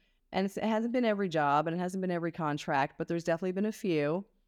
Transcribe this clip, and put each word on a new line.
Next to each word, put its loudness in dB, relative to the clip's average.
And 0
it's, -6
it -2
hasn't 0
been 2
every 2
job 4
and -2
it -2
hasn't -2
been 0
every -2
contract, -2
but -6
there's -2
definitely 0
been -2
a -2
few 0